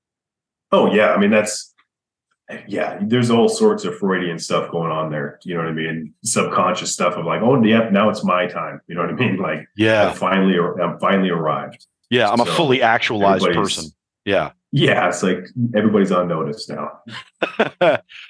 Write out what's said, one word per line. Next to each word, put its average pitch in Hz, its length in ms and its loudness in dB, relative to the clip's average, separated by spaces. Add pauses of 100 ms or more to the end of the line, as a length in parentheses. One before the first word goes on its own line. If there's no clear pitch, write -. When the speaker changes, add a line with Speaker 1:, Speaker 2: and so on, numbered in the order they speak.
(720)
Speaker 1:
Oh, 107 220 4
yeah. 104 200 4
I 98 40 2
mean, 101 140 4
that's, - 420 -2 (920)
yeah, - 340 -6
there's 117 280 2
all 113 200 6
sorts 104 360 2
of 85 120 -6
Freudian 90 420 -2
stuff 87 320 -2
going 82 200 -2
on 78 200 -4
there. 73 320 -8
You 87 120 -8
know 82 60 -2
what 82 80 -4
I 80 40 -6
mean? 80 400 -8 (100)
Subconscious 90 720 -2
stuff 87 220 0
of 82 100 -6
like, 82 160 -2
"Oh, 123 220 4
yep, 110 280 4
now 104 180 4
it's - 140 -4
my 90 240 0
time." 78 400 -8
You 85 80 -10
know 87 60 -4
what 85 100 -2
I - 20 -6
mean? - 240 0
Like, 78 280 -6 (100)
Speaker 2:
Yeah. 104 340 4
Speaker 1:
"I - 40 -4
finally, 95 440 2 (240)
I'm 85 180 -4
finally 95 300 2
arrived." 76 580 -4 (220)
Speaker 2:
Yeah, 117 200 2
I'm 117 120 2
a 117 40 4
Speaker 1:
So, - 80 -4
Speaker 2:
fully 135 280 2
actualized 104 640 2
Speaker 1:
everybody's 92 340 0
Speaker 2:
person. 78 140 -12 (340)
Yeah. 87 260 0 (240)
Speaker 1:
Yeah, 120 320 2
it's - 140 -4
like 95 240 -2 (300)
everybody's 104 360 2
on 90 160 0
notice 80 420 -6
now. 73 200 -10 (880)
Speaker 2:
<laughs> 156 220 2 (280)